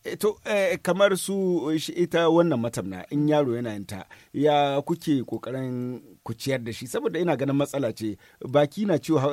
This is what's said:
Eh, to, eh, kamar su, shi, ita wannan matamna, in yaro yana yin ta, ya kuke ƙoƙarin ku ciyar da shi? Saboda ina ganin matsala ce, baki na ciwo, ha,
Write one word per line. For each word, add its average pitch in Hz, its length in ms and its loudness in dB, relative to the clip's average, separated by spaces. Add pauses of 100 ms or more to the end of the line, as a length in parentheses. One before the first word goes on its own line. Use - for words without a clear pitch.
Eh, - 120 -8
to, 208 280 0
eh, 196 380 0
kamar 190 340 4
su, 180 640 0
shi, - 140 -8
ita 170 360 2
wannan 165 320 4
matamna, 95 480 -6
in 147 180 0
yaro 147 280 4
yana 120 180 -4
yin 101 120 -10
ta, 95 200 -10 (280)
ya 143 480 4
kuke 151 440 0
ƙoƙarin 123 760 -6 (220)
ku 117 100 -6
ciyar 131 300 -4
da 113 80 -6
shi? 120 160 -10
Saboda 170 320 -2
ina 175 160 2
ganin 135 220 0
matsala 139 380 0
ce, 107 220 -6 (280)
baki 147 400 2
na 208 160 2
ciwo, 156 180 2
ha, 139 140 2